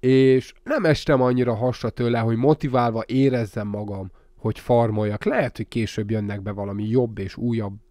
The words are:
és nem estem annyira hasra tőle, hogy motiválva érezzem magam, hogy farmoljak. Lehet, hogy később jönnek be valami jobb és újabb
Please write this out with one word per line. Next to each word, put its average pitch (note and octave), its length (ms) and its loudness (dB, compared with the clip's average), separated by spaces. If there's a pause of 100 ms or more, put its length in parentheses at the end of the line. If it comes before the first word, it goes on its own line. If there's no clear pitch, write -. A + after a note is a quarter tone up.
és C3 520 4 (100)
nem C4+ 220 -2
estem D3 380 2
annyira B2+ 320 2
hasra A#2 360 -4
tőle, A#2+ 280 -2
hogy A2+ 180 0
motiválva B2 720 2
érezzem B2 640 0
magam, G2+ 420 -8 (340)
hogy A2 140 -2
farmoljak. G#2+ 680 0
Lehet, C3 320 -2
hogy G#2+ 120 -8
később A2 420 -4
jönnek G#2 320 -4
be G2+ 80 -6
valami G2+ 380 -6
jobb A#2 300 0
és G2 180 -8
újabb A2+ 380 -4 (160)